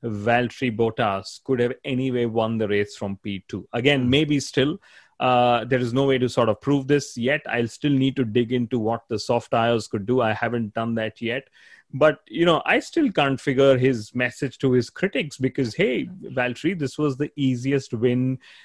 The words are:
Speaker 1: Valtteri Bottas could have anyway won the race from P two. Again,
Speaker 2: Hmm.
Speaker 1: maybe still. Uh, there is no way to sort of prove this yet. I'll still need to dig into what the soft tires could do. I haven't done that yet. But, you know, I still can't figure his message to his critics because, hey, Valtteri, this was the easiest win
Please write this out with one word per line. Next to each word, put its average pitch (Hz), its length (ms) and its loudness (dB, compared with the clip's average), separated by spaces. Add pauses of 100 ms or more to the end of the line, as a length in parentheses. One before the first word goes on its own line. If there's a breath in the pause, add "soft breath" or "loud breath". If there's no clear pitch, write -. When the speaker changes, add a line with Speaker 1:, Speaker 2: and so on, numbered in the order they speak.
Speaker 1:
Valtteri 117 680 0
Bottas 107 720 -2
could 131 160 0
have 120 120 2 (120)
anyway 127 400 -2
won 113 340 0
the 107 100 0
race 101 280 0
from 98 260 -6
P 98 260 -8
two. 95 240 -8
Again, 131 320 2
Speaker 2:
Hmm. 123 60 2
Speaker 1:
maybe 147 300 2
still. 143 380 -2 (400 soft breath)
Uh, 123 460 2
there 123 160 0
is 120 120 -2
no 135 120 2
way 135 140 2
to 123 100 2
sort 117 200 2
of 107 120 0
prove 139 260 0
this 143 320 0
yet. 135 300 0
I'll 120 180 -2
still 143 260 -2
need 135 240 2
to 131 80 0
dig 117 280 0
into 123 260 -2
what 113 300 -2
the 110 100 -4
soft - 320 -2
tires 117 380 2
could 101 180 -6
do. 127 140 2
I 110 120 2
haven't 117 420 -2
done 113 200 -4
that 110 260 -6
yet. 117 280 -6 (440 soft breath)
But, 147 360 2
you 160 180 0
know, 160 200 4
I 226 140 2
still 294 300 0
can't 139 300 0
figure 135 360 4
his 123 380 0
message 123 440 -4
to 131 140 2
his 185 180 2
critics 196 480 -4
because, 131 360 -2
hey, 240 300 0 (180)
Valtteri, 127 560 -4
this 139 200 -6
was 147 180 0
the 147 180 -4
easiest 135 600 -2
win 127 440 0 (260 loud breath)